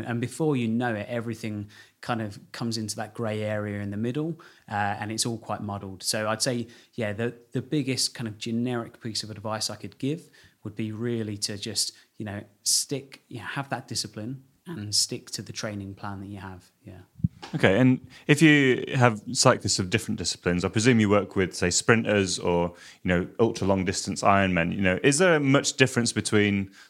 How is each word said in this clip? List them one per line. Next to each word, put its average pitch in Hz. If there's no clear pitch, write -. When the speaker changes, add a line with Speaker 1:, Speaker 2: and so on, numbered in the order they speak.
Speaker 1:
And 120
before 147
you 120
know 117
it, 104
everything 110
kind 117
of 104
comes 117
into 110
that 107
grey 107
area 104
in 104
the 101
middle, 147
uh, 110
and 107
it's 110
all 117
quite -
muddled. 101
So 107
I'd 113
say, 120
yeah, 104
the, 117
the 127
biggest 131
kind 117
of 104
generic 117
piece 110
of 107
advice 107
I 104
could -
give 151
would 104
be 110
really 110
to 104
just, -
you 107
know, 104
stick, -
you 120
know, 101
have 135
that 123
discipline 110
and 107
stick -
to -
the 101
training 101
plan 98
that 98
you 101
have. 92
Yeah. 95
Speaker 2:
Okay, 101
and 127
if 147
you 143
have 120
cyclists -
of 95
different 110
disciplines, 87
I 95
presume 113
you 104
work 98
with, 92
say, 90
sprinters 101
or, 87
you 92
know, 90
ultra 110
long 95
distance 92
Ironmen. 92
You 92
know, 92
is 143
there 175
much 139
difference 123
between 104